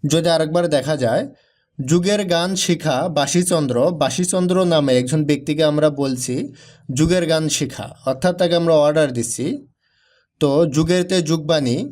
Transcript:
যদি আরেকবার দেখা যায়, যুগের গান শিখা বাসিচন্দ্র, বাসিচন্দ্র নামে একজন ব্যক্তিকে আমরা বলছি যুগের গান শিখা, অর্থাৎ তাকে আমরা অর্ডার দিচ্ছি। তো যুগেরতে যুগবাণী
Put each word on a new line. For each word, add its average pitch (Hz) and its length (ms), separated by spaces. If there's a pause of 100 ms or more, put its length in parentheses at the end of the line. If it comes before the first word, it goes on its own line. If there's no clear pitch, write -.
যদি 156 260
আরেকবার 165 400
দেখা 147 280
যায়, 131 260 (560)
যুগের 175 460
গান 175 300
শিখা 160 420 (120)
বাসিচন্দ্র, 151 640 (260)
বাসিচন্দ্র 180 540 (100)
নামে 147 320
একজন 127 260
ব্যক্তিকে 147 400
আমরা 151 260
বলছি 135 460 (540)
যুগের 165 360
গান 160 240
শিখা, - 380 (180)
অর্থাৎ 135 320
তাকে 175 180
আমরা 165 200
অর্ডার 151 380
দিচ্ছি। 120 320 (960)
তো 147 80 (260)
যুগেরতে 180 460
যুগবাণী 151 560 (140)